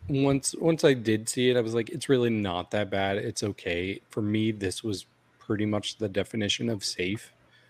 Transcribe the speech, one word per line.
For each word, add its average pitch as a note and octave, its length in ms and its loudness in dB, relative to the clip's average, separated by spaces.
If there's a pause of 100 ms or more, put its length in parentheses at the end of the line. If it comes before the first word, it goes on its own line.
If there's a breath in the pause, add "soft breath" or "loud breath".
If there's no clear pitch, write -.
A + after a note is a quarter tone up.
once, C#3 460 2
once E3 280 2
I D3 100 8
did A2 360 0
see B2 200 2
it, B2+ 60 4
I B2 60 4
was A2 120 -2
like, A#2 160 0
"It's - 200 -6
really B2 200 4
not G2 420 -2
that G#2 180 0
bad. G2 280 0
It's - 260 -6
okay." F#2+ 640 -4
For A#2+ 120 -6
me, A2 300 0
this G2 320 -4
was G2+ 220 -6 (340)
pretty G#2+ 260 -2
much G#2 320 -2
the A2 120 -2
definition G2+ 600 -2
of G#2 140 -4
safe. - 480 -4 (380 soft breath)